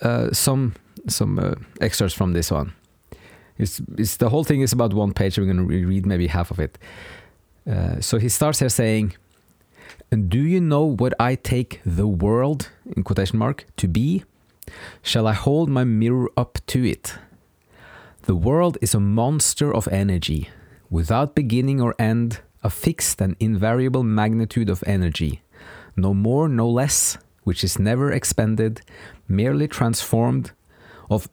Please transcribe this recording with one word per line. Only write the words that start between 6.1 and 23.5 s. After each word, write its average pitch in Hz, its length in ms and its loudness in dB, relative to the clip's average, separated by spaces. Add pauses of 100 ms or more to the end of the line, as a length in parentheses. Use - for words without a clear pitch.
half 87 220 -2
of 87 100 -6
it. - 200 -6 (880)
Uh, 87 300 -2
so - 180 -2
he 117 120 0
starts 151 300 0
here 131 100 2
saying, 110 480 0 (920)
"And 101 200 2
do 110 100 2
you 175 220 2
know 156 240 2
what 123 340 0
I 123 160 2
take - 500 -4
the 95 220 2
world, 113 640 0 (260)
in 92 80 -2
quotation 98 340 0
mark, 110 280 -2 (100)
to 92 140 0
be? 135 340 2 (800)
Shall 110 260 0
I 110 60 4
hold 147 340 2
my 131 160 2
mirror 117 540 2
up - 200 -2 (100)
to 127 220 0
it? - 260 -6 (1080)
The 95 140 0
world 143 460 2
is 92 140 0
a 107 60 2
monster 127 760 0
of 113 140 -2
energy, 92 580 0 (420)
without 113 460 0
beginning 131 460 2
or 117 180 0
end, 117 400 0 (220)
a 101 80 -2
fixed - 520 -2
and 95 180 0
invariable 117 640 2